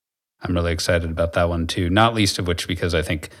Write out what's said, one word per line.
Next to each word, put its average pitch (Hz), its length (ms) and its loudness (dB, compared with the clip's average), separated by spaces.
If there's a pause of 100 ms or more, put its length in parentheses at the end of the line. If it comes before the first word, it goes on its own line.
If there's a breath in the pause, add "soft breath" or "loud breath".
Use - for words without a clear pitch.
(420)
I'm 92 140 -2
really 85 160 0
excited 85 400 0
about 85 220 -2
that 87 160 2
one 85 180 -2
too, 87 220 -2
not 113 260 4
least 104 240 2
of 92 80 -2
which 85 200 -4
because 87 280 -2
I 78 80 2
think - 260 -4 (100)